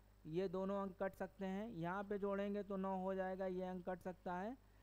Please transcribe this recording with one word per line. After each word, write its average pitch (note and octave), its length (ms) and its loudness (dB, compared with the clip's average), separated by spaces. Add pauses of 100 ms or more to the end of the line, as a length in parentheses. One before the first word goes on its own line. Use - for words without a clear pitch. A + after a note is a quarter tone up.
(260)
ये E3+ 220 2
दोनों F#3+ 320 2
अंक G3 180 -2
कट F#3+ 160 2
सकते F#3+ 320 -4
हैं, G3 240 0
यहाँ F3 340 0
पे G#3 140 0
जोड़ेंगे G3+ 440 2
तो G3 160 -2
नौ F#3+ 180 2
हो F#3 180 2
जाएगा, F#3+ 340 0
ये F3+ 160 0
अंक F#3 200 -4
कट F#3 180 -2
सकता F3+ 320 -4
है। G#3 220 -2 (260)